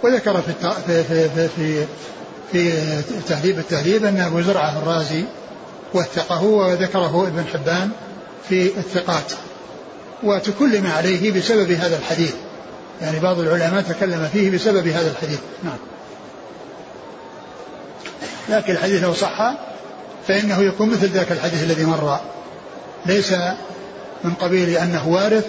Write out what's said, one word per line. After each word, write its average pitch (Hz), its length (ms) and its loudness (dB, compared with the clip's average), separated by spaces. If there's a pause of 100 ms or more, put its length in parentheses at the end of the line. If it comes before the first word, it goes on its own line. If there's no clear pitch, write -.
وذكر 214 380 4
في 151 80 -4
الت-، 175 260 -2 (120)
في، 170 160 4
في، 160 440 2
في، 156 400 0 (640)
في 160 520 2 (260)
تهذيب 160 300 2
التهذيب 170 460 2
أن 196 140 4
أبو 170 220 2
زرعة 160 360 2
الرازي 156 460 0 (720)
وثقه، 170 500 0
وذكره 185 840 4
ابن 165 160 -2 (100)
حبان 170 360 0 (600)
في 185 160 4
الثقات، 180 680 -2 (920)
وتكلم 202 640 4
عليه 175 440 2
بسبب 190 400 4
هذا 170 260 2
الحديث، 160 360 0 (680)
يعني، 156 180 -2
بعض 175 200 2
العلماء 170 420 2
تكلم 170 520 -2
فيه 196 180 4
بسبب 185 360 2
هذا 160 240 2
الحديث. 147 280 -6 (240)
نعم. 139 140 -6 (2750)
لكن 208 240 4
الحديث 180 300 4
لو 175 100 4
صح 202 400 2 (760)
فإنه 196 340 2
يكون 202 280 4
مثل 202 180 4
ذاك 180 240 2
الحديث 165 320 0
الذي 160 220 2
مر، 151 340 2 (840)
ليس 190 280 2 (880)
من 170 100 0
قبيل 180 360 2
أنه 170 380 2
وارث 208 420 4